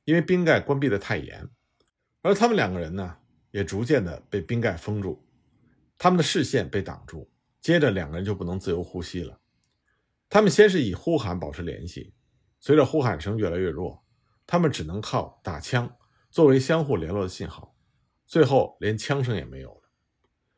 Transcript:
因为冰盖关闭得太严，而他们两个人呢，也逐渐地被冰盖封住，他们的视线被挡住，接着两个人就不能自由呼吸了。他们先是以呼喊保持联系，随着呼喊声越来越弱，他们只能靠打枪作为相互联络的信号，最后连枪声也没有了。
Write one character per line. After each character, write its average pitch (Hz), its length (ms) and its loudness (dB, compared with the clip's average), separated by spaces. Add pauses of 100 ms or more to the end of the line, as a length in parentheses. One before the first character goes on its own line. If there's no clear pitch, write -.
因 156 100 2
为 170 60 4
冰 180 240 0
盖 139 160 4
关 139 180 -2
闭 139 100 0
得 101 80 2
太 95 200 -4
严， 76 320 -12 (760)
而 185 100 2
他 202 140 4
们 226 100 2
两 107 160 0
个 90 60 -4
人 82 160 -6
呢， 92 220 -8 (340)
也 101 140 -4
逐 107 200 -4
渐 123 200 2
地 82 160 -8 (100)
被 101 100 -4
冰 117 200 -4
盖 107 160 -2
封 104 260 -6
住， 87 240 -10 (720)
他 175 100 4
们 180 80 6
的 170 60 4
视 - 220 0
线 - 260 -2
被 98 100 -2
挡 - 240 -12
住， - 240 -18 (320)
接 165 200 2
着 139 100 4
两 90 180 -4
个 78 80 -10
人 92 80 -6
就 107 80 -4
不 92 120 -6
能 90 160 -6
自 95 100 -6
由 87 100 -2
呼 87 220 -8
吸 85 220 -8
了。 - 160 -16 (880)
他 208 140 6
们 202 80 6
先 214 180 8
是 185 140 2
以 101 100 -2
呼 165 240 -2
喊 92 220 -4
保 78 140 -8
持 85 100 -10
联 73 240 -10
系， - 260 -14 (460)
随 - 160 2
着 151 100 8
呼 156 160 0
喊 101 200 -2
声 98 160 -4
越 104 120 0
来 85 100 -4
越 92 120 -2
弱， 78 340 -10 (400)
他 - 140 0
们 165 120 2
只 - 120 -6
能 85 180 -6
靠 - 440 -6
打 80 160 -8
枪 123 360 -4 (360)
作 160 140 6
为 135 120 8
相 160 260 0
互 135 120 -2
联 85 160 -6
络 101 100 -2
的 92 60 -4
信 - 180 -10
号， - 300 -18 (500)
最 160 180 4
后 131 360 4
连 107 180 -2
枪 139 240 -2
声 120 140 -2
也 76 80 -6
没 65 160 -16
有 65 100 -16
了。 - 120 -20 (760)